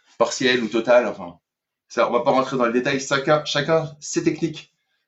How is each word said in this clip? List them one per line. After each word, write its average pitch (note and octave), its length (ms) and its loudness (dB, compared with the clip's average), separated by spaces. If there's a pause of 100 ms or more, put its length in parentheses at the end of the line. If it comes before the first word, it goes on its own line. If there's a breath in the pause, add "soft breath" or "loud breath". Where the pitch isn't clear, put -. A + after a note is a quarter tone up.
(180 soft breath)
partiel B2 440 0
ou G#2+ 60 -2
total. A#2 400 4
Enfin, F#2+ 300 -12 (500)
ça, A2+ 200 0
on A2 40 -6
va A#2+ 80 2
pas C3 100 0
rentrer C3 260 0
dans B2 100 2
le A2+ 60 0
détail. C3+ 280 0
Chacun, D3 440 0
chacun D3+ 540 -2
ses - 240 -6
techniques, D#3 500 -4 (360)